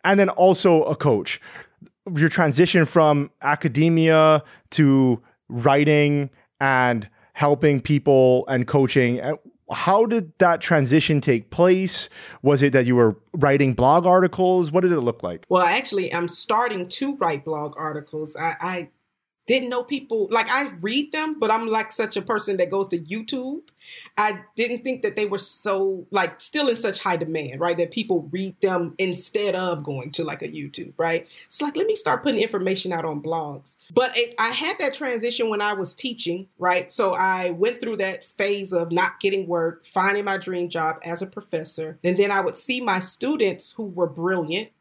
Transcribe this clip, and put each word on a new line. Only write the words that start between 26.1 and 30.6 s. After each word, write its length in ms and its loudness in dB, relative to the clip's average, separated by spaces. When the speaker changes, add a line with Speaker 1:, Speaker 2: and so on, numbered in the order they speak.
Speaker 2:
like, 300 -2
still 280 -2
in 100 -2
such 220 -4
high 180 -2
demand, 420 -6
right? 160 0
That 140 -2
people 420 -4
read 300 -8
them 340 -2
instead 580 -2
of 300 -4
going 280 -8
to, 120 -4
like, 160 -8
a 80 -8
YouTube, 480 -14